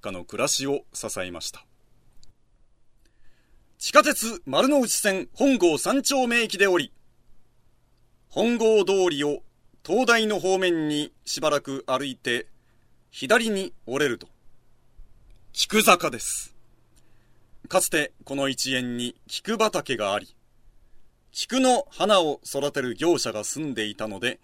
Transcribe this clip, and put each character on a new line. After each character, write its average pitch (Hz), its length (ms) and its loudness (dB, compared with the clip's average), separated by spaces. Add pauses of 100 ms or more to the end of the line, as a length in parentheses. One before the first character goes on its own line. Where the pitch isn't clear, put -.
家 101 100 -10
の 90 140 -10
暮 107 180 -4
ら 143 60 0
し 135 180 -2
を 139 140 -2 (100)
支 - 160 -10 (140)
え 90 100 -8
ま 82 80 -12
し - 120 -10
た。 - 140 -20 (2000)
地 - 160 -8
下 294 100 10
鉄 226 420 -2
丸 160 220 2
の 285 140 4
内 214 100 -2
線 - 420 -2
本 269 240 2
郷 170 200 2
三 254 240 0
丁 262 260 0
目 233 140 2
駅 208 160 -4
で 196 100 4
降 180 120 4
り、 139 120 -4 (1400)
本 233 300 0
郷 220 260 4
通 185 260 4
り 143 140 -2
を 147 200 -2 (400)
東 226 220 2
大 226 220 4
の 208 120 0
方 190 200 2
面 170 280 0
に 147 240 -2 (140)
し - 160 -6
ば 156 80 2
ら 147 100 2
く 135 280 -8
歩 131 180 -2
い 131 100 -8
て、 120 300 -2 (640)
左 226 400 2
に 196 240 -4 (140)
折 135 160 0
れ 139 60 2
る 117 100 -4
と、 - 80 -20 (1300)
菊 - 280 0
坂 170 300 4
で 120 80 -10
す。 - 360 -8 (1120)
か 185 140 2
つ - 80 -2
て 147 240 -2 (100)
こ 139 120 -8
の 139 120 0
一 131 280 -4
円 123 200 -4
に 123 200 -6 (120)
菊 - 300 -6
畑 180 400 -2
が 98 160 -2
あ 104 60 -2
り、 - 160 -16 (960)
菊 - 300 -4
の 254 280 4
花 196 320 4
を 151 240 -2
育 143 260 -4
て 143 80 -2
る 123 140 -2
業 143 240 4
者 117 140 -2
が 107 120 -6
住 147 220 -6
ん 139 80 -6
で 110 120 -2
い 104 100 -8
た 107 120 -6
の 95 120 -10
で、 123 240 -4